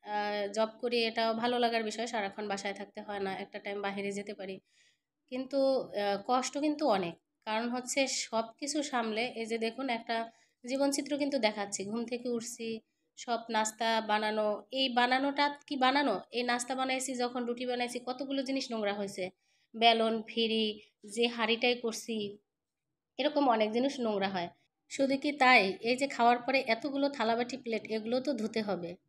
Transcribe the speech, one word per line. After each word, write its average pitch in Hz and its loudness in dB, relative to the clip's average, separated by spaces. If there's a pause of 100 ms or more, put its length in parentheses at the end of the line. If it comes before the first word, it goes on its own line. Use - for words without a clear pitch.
আহ, 208 -2 (100)
job 220 0
করি, 240 0
এটাও 226 0
ভালো 240 0
লাগার 233 2
বিষয়, 220 -4
সারাক্ষণ 214 -4
বাসায় 202 -4
থাকতে 208 -12
হয় 208 -6
না, 190 -2
একটা 202 -10
time 202 -8
বাইরে 202 -4
যেতে 202 -8
পারি, 190 -10 (760)
কিন্তু, 262 -2 (380)
আহ, 202 2 (100)
কষ্ট 254 2
কিন্তু 294 0
অনেক। 185 2 (320)
কারণ 220 -2
হচ্ছে 247 -2 (180)
সব 226 -2 (100)
কিছু 294 -4
সামলে, 226 -2 (140)
এই 226 -6
যে 226 -4
দেখুন 226 -4
একটা 233 -2 (480)
জীবনচিত্র 277 0
কিন্তু 277 0
দেখাচ্ছি, 208 0
ঘুম 220 -4
থেকে 240 -6
উঠছি, 233 -6 (500)
সব 233 -2
নাস্তা 220 0 (100)
বানানো, 214 2 (260)
এই 269 2
বানানোটা 262 4 (200)
কি 302 -6
বানানো, 254 4 (180)
এই 240 -2
নাস্তা 247 0
বানাইছি 262 -2
যখন, 247 -2
রুটি 240 -4
বানাইছি, 247 -4
কতগুলো 269 -4
জিনিস 262 -2
নোংরা 208 -2
হয়েছে, 202 -4 (500)
বেলন, 226 6
ফিরি, 220 0 (380)
যে 214 -2
হাঁড়িটাই 233 2
করছি, 226 -4 (1000)
এরকম 285 2
অনেক 220 4
জিনিস 254 2
নোংরা 202 0
হয়। 180 -2 (420)
শুধু 269 0
কি 285 -2
তাই, 254 8 (180)
এই 240 2
যে 269 0
খাওয়ার 240 4
পরে 262 0
এতগুলো 277 0
থালাবাটি 240 0
plate, 226 -6
এগুলো 220 -2
তো 254 -2
ধুতে 220 -2
হবে। 175 -4 (180)